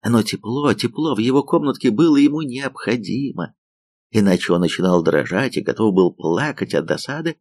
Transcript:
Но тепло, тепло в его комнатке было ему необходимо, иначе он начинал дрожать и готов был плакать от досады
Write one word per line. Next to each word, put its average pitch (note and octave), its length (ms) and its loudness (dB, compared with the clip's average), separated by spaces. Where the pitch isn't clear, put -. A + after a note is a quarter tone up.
Но A#2 160 4
тепло, A#2+ 520 -2
тепло C3+ 420 -2
в G2+ 40 -2
его C3 240 2
комнатке C#3+ 460 -2
было C#3+ 280 4
ему C#3+ 240 4
необходимо, C3 1120 -6
иначе G2 400 2
он F2 100 2
начинал F2 400 2
дрожать F2 560 0
и D2 40 -4
готов G#2+ 340 0
был F#2 180 4
плакать G#2 600 -4
от D#2+ 120 0
досады D3 560 -6